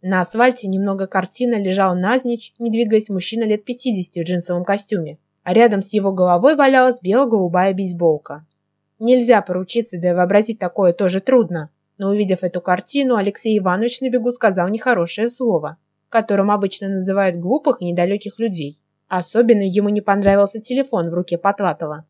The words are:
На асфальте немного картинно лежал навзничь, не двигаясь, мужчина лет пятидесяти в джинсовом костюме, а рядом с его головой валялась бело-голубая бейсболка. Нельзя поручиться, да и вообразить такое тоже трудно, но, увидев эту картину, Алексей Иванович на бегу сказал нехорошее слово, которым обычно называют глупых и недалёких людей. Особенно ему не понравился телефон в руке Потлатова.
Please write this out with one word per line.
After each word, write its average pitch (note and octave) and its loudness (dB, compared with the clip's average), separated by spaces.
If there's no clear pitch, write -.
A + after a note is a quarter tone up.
На F#3 -2
асфальте A#3+ 0
немного G3 -2
картинно G3+ -4
лежал F#3+ 0
навзничь, A#3+ -2
не A#3 -4
двигаясь, G#3+ 0
мужчина G#3+ -4
лет G#3+ -2
пятидесяти G#3 -6
в E3 -2
джинсовом F3 -4
костюме, F#3 -4
а F3+ -4
рядом G#3+ 4
с - -10
его G3 0
головой F#3 4
валялась C4 4
бело-голубая F#3+ 2
бейсболка. E3+ -2
Нельзя A#3 4
поручиться, F#3 -6
да F3 0
и F3 2
вообразить G#3 2
такое F3+ 0
тоже F#3 -2
трудно, E3+ 0
но, G3 -4
увидев F#3+ -2
эту F3 -4
картину, A#3+ -2
Алексей G#3 -2
Иванович F#3+ -2
на C4 -2
бегу A#3+ -2
сказал F#3+ 0
нехорошее G#3+ -2
слово, E3 -4
которым G#3 0
обычно G3 -2
называют F#3+ -2
глупых G#3 -2
и F3 -6
недалёких F3+ -4
людей. E3+ -6
Особенно G#3+ 2
ему G3 0
не G#3 -2
понравился G3+ 2
телефон A#3 -4
в E3+ -8
руке F3 -4
Потлатова. E3 -4